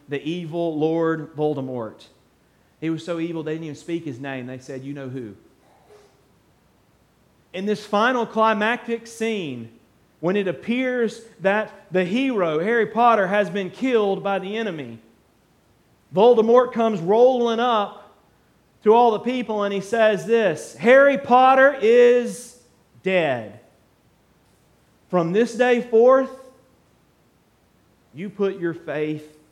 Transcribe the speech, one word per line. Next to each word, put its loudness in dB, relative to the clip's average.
the -8
evil -6
Lord -2
Voldemort. -6
He -6
was -6
so -8
evil -6
they -8
didn't -10
even -12
speak -10
his -10
name. -10
They -14
said, -14
"You -12
know -12
who." -12
In -8
this -4
final 0
climactic -2
scene, -8
when -2
it -2
appears -4
that -2
the 0
hero, -2
Harry 0
Potter, 2
has -2
been -6
killed -2
by -4
the -8
enemy, -10
Voldemort 4
comes -2
rolling 2
up -4
to 6
all 6
the -4
people -4
and -4
he -4
says 0
this, 0
"Harry 6
Potter 4
is 4
dead. -2
From 0
this 0
day 2
forth, 4
you -12
put -4
your -4
faith -8